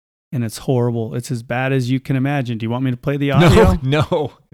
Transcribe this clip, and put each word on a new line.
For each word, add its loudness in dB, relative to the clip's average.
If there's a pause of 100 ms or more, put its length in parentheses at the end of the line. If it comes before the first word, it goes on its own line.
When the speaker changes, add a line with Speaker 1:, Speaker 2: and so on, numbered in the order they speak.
(300)
Speaker 1:
and -4
it's -8
horrible. -2
It's -8
as -6
bad -4
as -2
you 0
can -4
imagine. -2
Do -6
you -4
want -4
me 0
to -4
play -4
the -2
audio? 6
Speaker 2:
<laughs> -10
No, 2
no, -2 (220)